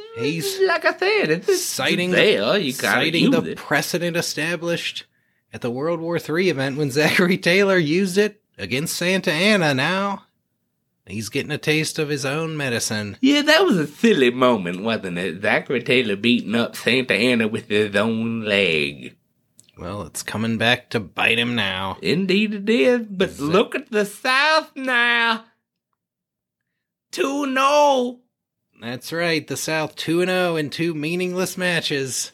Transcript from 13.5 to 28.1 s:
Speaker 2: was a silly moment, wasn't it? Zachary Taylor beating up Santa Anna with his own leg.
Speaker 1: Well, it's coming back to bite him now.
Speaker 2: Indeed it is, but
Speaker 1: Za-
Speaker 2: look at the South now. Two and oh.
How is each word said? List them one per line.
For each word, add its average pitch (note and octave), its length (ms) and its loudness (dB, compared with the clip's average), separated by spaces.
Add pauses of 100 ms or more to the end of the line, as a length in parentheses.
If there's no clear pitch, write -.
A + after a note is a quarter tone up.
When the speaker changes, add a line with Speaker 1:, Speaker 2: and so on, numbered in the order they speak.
Speaker 2:
was D4 120 4
a D3+ 100 0
silly D#3 440 4
moment, G#2+ 520 2
wasn't G2 360 -2
it? F#2 240 -4
Zachary B2 400 0
Taylor A#2+ 340 0
beating A2 380 0
up A#2 220 -2
Santa B2 380 0
Anna A2+ 320 2
with G#2+ 220 -6
his G#2 260 0
own A2+ 460 -2
leg. D#2 760 0 (640)
Speaker 1:
Well, F#2+ 240 -10
it's - 200 -12
coming A2+ 340 -4
back A#2 340 0
to A#2 100 -2
bite G#2 380 -2
him A#2+ 160 -2
now. F#2+ 460 -4
Speaker 2:
Indeed F#3+ 540 0
it G3+ 160 -4
is, B3 320 2
but F#3+ 300 -2
Speaker 1:
Za- C#3 120 -10
Speaker 2:
look F3 300 2
at C#4+ 160 -8
the G#3 160 0
South D4 680 0
now. A#3+ 720 0 (1700)
Two C#4+ 340 -2
and C4 160 -2
oh. C4+ 600 4 (580)